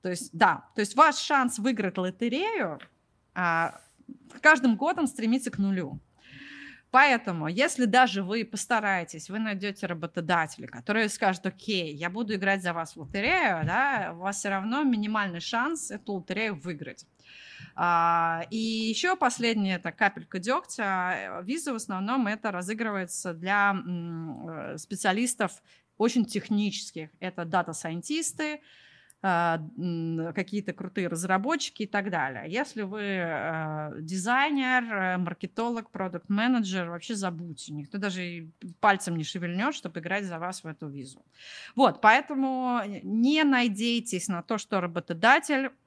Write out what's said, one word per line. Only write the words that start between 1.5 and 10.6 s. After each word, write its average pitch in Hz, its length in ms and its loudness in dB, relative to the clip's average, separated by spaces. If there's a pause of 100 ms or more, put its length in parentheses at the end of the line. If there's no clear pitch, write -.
выиграть 208 400 0
лотерею, 226 800 -2 (560)
а, 170 440 0 (640)
каждым 262 340 8
годом 330 300 0
стремится 247 460 0
к - 80 -6
нулю. 190 400 -2 (920)
Поэтому, 233 560 6
если 247 380 2
даже 208 360 6
вы 208 220 -2
постараетесь, 196 840 -2
вы 202 100 -6
найдете 202 480 -4
работодателя, 165 800 -2